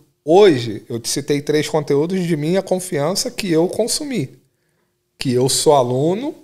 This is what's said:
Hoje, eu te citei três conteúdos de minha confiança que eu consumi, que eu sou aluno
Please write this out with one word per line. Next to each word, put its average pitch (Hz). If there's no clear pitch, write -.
Hoje, 147
eu 117
te -
citei 143
três 147
conteúdos 156
de 165
minha 160
confiança 185
que 202
eu 160
consumi, 226
que 131
eu 123
sou -
aluno 147